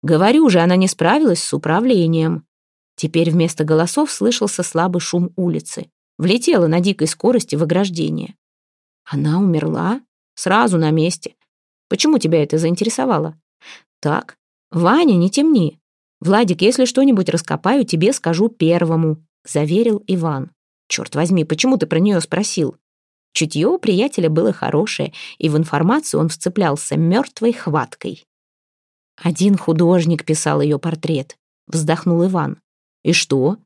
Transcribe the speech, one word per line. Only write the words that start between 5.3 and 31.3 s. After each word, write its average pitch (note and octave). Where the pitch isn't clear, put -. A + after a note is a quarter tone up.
улицы. E3
Влетела G3+
на E3
дикой F3+
скорости -
в D3+
ограждение. E3
«Она D3+
умерла? E3+
Сразу G3
на D#3
месте. D#3+
Почему D4+
тебя D#3+
это D3
заинтересовало?» E3+
«Так. -
Ваня, A3
не F3
темни. C#4
Владик, F#3
если B3+
что-нибудь B3
раскопаю, F#3
тебе F3
скажу E3+
первому», E3
заверил G3+
Иван. E3
«Чёрт -
возьми, E3
почему A#3+
ты D#3+
про D#3+
неё F#3+
спросил?» D#3+
Чутьё D#3+
у F#4
приятеля F#3+
было F3
хорошее, -
и D#3
в D3
информацию E3
он D#3+
вцеплялся D#3
мёртвой A3
хваткой. -
«Один F#3
художник E3
писал D3+
её D3
портрет», D#3+